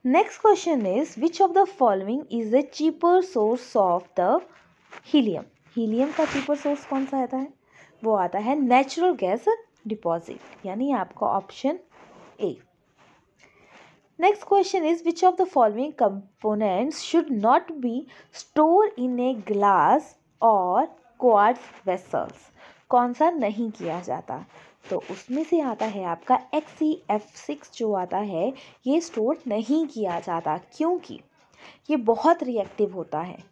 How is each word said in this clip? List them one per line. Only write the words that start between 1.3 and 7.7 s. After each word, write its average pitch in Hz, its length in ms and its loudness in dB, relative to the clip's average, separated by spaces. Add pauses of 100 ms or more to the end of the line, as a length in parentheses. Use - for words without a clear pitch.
of 349 120 4
the 381 120 6 (140)
following 214 520 0
is 226 220 -4
a 285 180 4
cheaper 339 500 2
source 240 540 -2
of 185 400 2
the 185 160 0 (800)
helium? 214 340 0 (300)
हीलियम 233 360 -2
का 311 140 0
चीपर 285 300 -4
सोर्स 285 300 -4
कौन 269 200 -4
सा 269 140 -4
रहता 262 180 -4
है? 277 100 -6 (560)